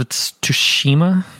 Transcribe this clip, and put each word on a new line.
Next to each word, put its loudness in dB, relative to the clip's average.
Tsushima. 0